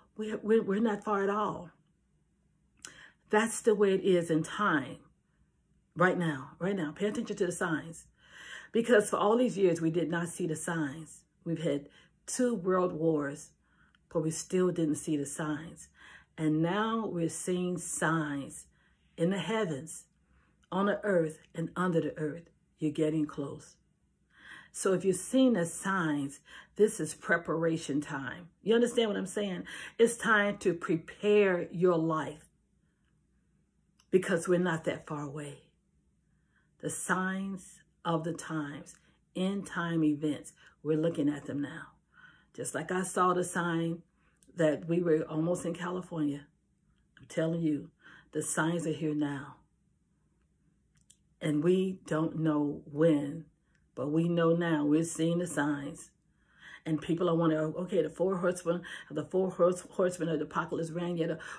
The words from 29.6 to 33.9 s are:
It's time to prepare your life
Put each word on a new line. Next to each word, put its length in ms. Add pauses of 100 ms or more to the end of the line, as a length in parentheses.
It's 180
time 440
to 140
prepare 1000
your 260
life 480 (1700)